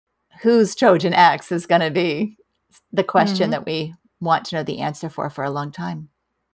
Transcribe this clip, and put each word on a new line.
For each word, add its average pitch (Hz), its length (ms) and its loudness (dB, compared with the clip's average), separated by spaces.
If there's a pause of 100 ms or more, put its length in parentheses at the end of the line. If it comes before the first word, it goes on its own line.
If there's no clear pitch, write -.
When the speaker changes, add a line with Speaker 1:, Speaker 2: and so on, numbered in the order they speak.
(400)
Speaker 1:
who's 226 340 4
Chojin 180 380 4
X 160 400 4
is 170 140 -4
gonna 170 240 2
be 175 460 -2 (540)
the - 120 0
question 185 400 2
Speaker 2:
Mm-hmm. 160 80 -2
Speaker 1:
that 151 140 -6
we 160 280 -6 (260)
want 165 260 0
to 170 100 -8
know 156 60 -4
the - 180 -8
answer 151 280 -6
for, 147 220 -6
for 143 140 -8
a 143 60 -4
long 143 220 -8
time. 165 360 -10 (520)